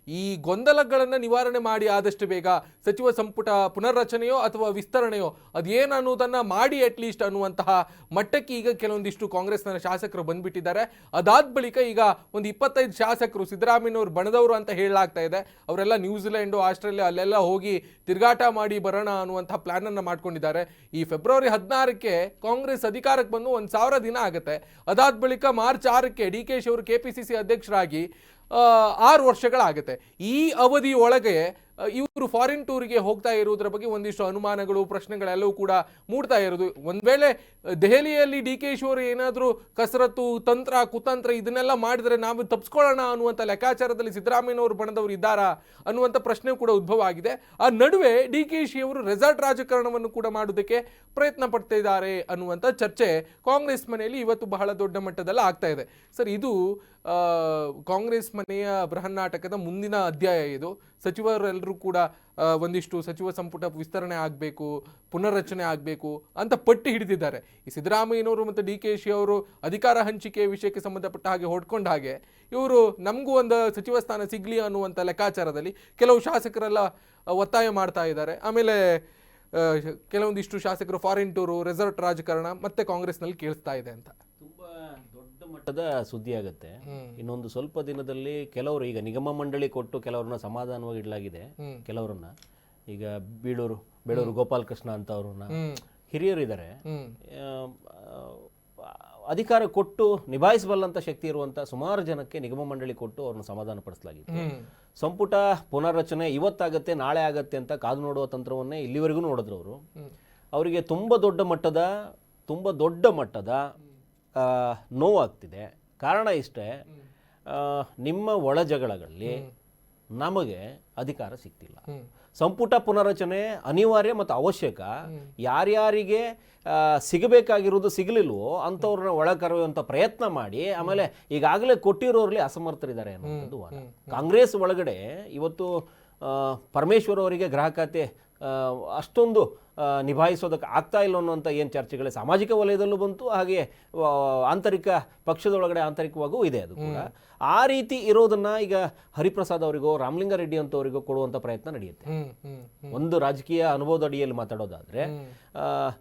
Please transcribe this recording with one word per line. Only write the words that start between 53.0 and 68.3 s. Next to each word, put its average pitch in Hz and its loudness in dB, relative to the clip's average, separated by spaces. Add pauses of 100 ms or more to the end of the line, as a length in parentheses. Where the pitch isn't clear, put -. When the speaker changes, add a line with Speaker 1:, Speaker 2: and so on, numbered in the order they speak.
Speaker 1:
ಕಾಂಗ್ರೆಸ್ 269 -2
ಮನೆಯಲ್ಲಿ 226 -6
ಇವತ್ತು 226 0
ಬಹಳ 202 -2
ದೊಡ್ಡ 196 -4
ಮಟ್ಟದಲ್ಲಿ 190 -2
ಆಗ್ತಾ 185 2
ಇದೆ. 135 -6
ಸರ್, 220 -2
ಇದು, 202 -2 (240)
ಆ, 165 -4 (720)
ಕಾಂಗ್ರೆಸ್ 220 -2
ಮನೆಯ 202 -6 (160)
ಬೃಹನ್ನಾಟಕದ 185 -6
ಮುಂದಿನ 196 -6
ಅಧ್ಯಾಯ 165 0
ಇದು. 160 -10 (220)
ಸಚಿವರೆಲ್ಲರೂ 196 -2
ಕೂಡ, 185 -4 (400)
ಆ, 160 0
ಒಂದಿಷ್ಟು 170 0
ಸಚಿವ 175 -6
ಸಂಪುಟ 175 -10
ವಿಸ್ತರಣೆ 170 -6
ಆಗ್ಬೇಕು, 147 -6 (260)
ಪುನರ್ರಚನೆ 190 -2
ಆಗ್ಬೇಕು 151 -6 (120)
ಅಂತ 220 -2
ಪಟ್ಟು 233 4
ಹಿಡಿದಿದ್ದಾರೆ. 175 -4
ಈ - -16
ಸಿದ್ದರಾಮಯ್ಯನವರು 220 0